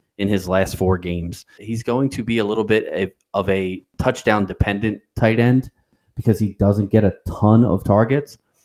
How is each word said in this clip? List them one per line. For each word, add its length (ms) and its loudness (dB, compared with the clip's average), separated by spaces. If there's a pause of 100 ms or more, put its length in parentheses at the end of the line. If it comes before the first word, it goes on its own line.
(180)
in 100 -2
his 220 -2
last 260 0
four 220 2
games. 480 -8 (120)
He's 260 -8
going 260 -2
to 140 -8
be 160 -2
a 60 0
little 200 -2
bit 260 2
of, 200 -2 (220)
of 160 0
a 340 -2 (140)
touchdown 480 0
dependent 560 -4 (140)
tight 240 2
end 320 2 (440)
because 220 0
he 160 -2
doesn't 340 2
get 180 2
a 100 0 (100)
ton 380 4
of 220 0
targets. 520 0 (280)